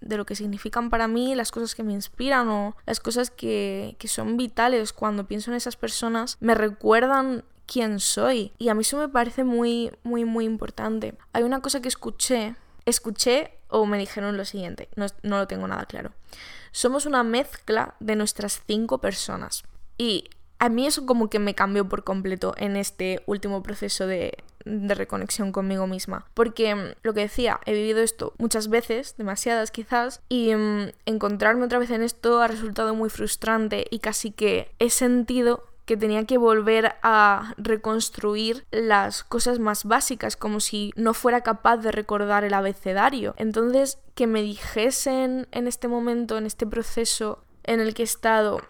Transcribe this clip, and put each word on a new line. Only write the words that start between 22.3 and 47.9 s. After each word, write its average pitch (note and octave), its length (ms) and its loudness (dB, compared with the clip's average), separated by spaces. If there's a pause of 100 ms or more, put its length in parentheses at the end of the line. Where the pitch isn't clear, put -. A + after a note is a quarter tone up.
en G3+ 200 -2
este F#3 500 -4
último G3+ 360 -4
proceso G3+ 440 -4
de, F#3 320 -4 (260)
de G#3 300 -2
reconexión G3 560 -4
conmigo F#3+ 380 -2
misma. F#3 440 -8
Porque, A3+ 420 2
mm, G3 280 -6
lo A3 100 0
que G#3 100 0
decía, A3 440 0
he G#3+ 80 0
vivido G#3+ 260 2
esto - 380 -2
muchas A3 300 0
veces, A#3 500 0
demasiadas A3 540 -2
quizás, A#3+ 560 -2
y, A#3 260 2
mm, G#3+ 380 0 (140)
encontrarme G#3+ 580 2
otra B3 160 0
vez A#3+ 100 -2
en A3+ 120 0
esto A#3 380 2
ha A#3 60 6
resultado A3 480 -2
muy A3 160 -2
frustrante G#3+ 800 -2
y A3+ 80 -4
casi A3 320 -4
que G3 480 0
he A#3 120 4
sentido B3 720 2 (220)
que A3+ 100 2
tenía G#3+ 300 0
que B3+ 100 4
volver A3 680 6
a G#3+ 540 6
reconstruir A3 1120 -2
las G#3 540 2
cosas A#3+ 340 2
más G#3+ 260 0
básicas, A3+ 520 0
como G#3+ 240 -2
si G#3 360 -2
no A3+ 180 2
fuera A#3+ 260 4
capaz A#3 380 2
de A3 140 0
recordar G#3 520 0
el G3+ 80 0
abecedario. G3+ 840 0
Entonces, A#3+ 600 2 (160)
que A#3+ 120 2
me A3 160 2
dijesen B3+ 1120 0
en A#3+ 140 -2
este B3 220 -4
momento, A#3+ 480 0
en A3 80 -2
este G#3+ 220 -4
proceso A3+ 760 -2 (220)
en A3+ 160 2
el A3 140 0